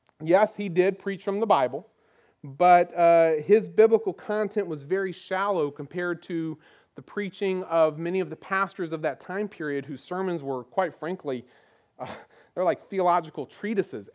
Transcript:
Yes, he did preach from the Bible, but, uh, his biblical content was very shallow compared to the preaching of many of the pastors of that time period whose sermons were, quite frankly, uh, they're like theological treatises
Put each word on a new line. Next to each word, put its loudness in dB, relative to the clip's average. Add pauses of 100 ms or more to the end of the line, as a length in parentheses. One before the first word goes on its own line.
(220)
Yes, 2
he -6
did 2
preach -8
from -4
the -2
Bible, 2 (560)
but, 4
uh, 6 (100)
his 4
biblical 4
content -4
was -8
very -2
shallow -2
compared -6
to -6 (400)
the -16
preaching -4
of 2
many -4
of -2
the -12
pastors -4
of -6
that -4
time -6
period -6
whose -12
sermons -4
were, -6
quite -2
frankly, -8 (560)
uh, -10 (480)
they're -2
like -2
theological 0
treatises -6